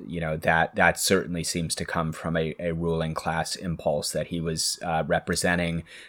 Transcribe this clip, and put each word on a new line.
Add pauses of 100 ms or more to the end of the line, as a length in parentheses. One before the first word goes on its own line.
you
know,
that,
that
certainly
seems
to
come
from
a,
a
ruling
class
impulse
that
he
was,
uh,
representing (260)